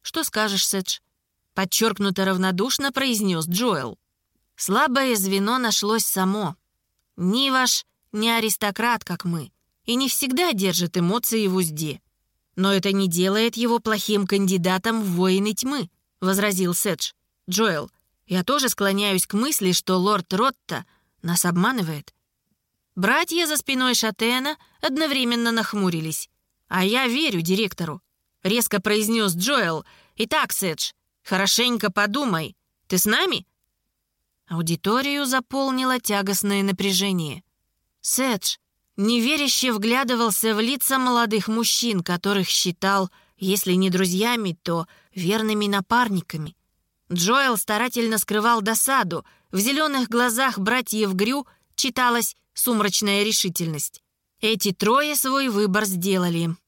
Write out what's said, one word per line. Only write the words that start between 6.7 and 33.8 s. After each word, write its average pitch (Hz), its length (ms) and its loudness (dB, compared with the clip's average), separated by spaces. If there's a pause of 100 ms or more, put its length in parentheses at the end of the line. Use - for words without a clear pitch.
Ниваш 262 680 2 (260)
не 214 180 0
аристократ, 220 760 0
как 175 220 -6
мы, 165 260 -4 (320)
и 233 120 -2
не 269 120 0
всегда 285 460 0
держит 180 440 0
эмоции 214 500 0
в 185 80 0
узде. 156 460 -4 (540)
Но 190 180 2
это 196 180 2
не 196 160 2
делает 202 500 2
его 233 220 2
плохим 214 460 0
кандидатом 190 760 0
в 196 100 -2
воины 190 420 2
тьмы», 262 360 -4 (320)
возразил 190 520 0
Седж. - 380 -2 (380)
«Джоэл, 180 420 0 (340)
я 180 180 0
тоже 269 260 0
склоняюсь 196 580 0
к - 60 -10
мысли, 214 400 0
что 185 240 0
лорд 190 360 0
Ротта 202 520 -2 (360)
нас 175 240 0
обманывает». 175 680 0 (840)
Братья 320 500 0
за 302 120 -2
спиной 254 380 0
Шатена 247 600 0 (240)
одновременно 262 680 0
нахмурились. 185 800 -2 (380)
«А 185 160 0
я 247 240 2
верю 240 340 0
директору», 180 600 -2 (420)
резко 214 380 0
произнёс 208 540 0
Джоэл. 185 500 0 (300)
«Итак, 254 360 0
Седж, - 400 -4 (320)
хорошенько 208 680 0
подумай. 202 640 0 (320)
Ты 185 100 0
с - 80 2
нами?» 254 400 2 (1040)